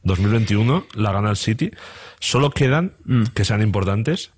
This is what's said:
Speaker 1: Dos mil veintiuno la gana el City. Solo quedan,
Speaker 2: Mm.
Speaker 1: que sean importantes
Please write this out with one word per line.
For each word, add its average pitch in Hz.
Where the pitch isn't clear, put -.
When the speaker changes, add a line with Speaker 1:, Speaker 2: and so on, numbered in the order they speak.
Speaker 1:
Dos 92
mil 101
veintiuno 113
la 107
gana 104
el 101
City. 117
Solo 143
quedan, 147
Speaker 2:
Mm. 120
Speaker 1:
que 101
sean 107
importantes 104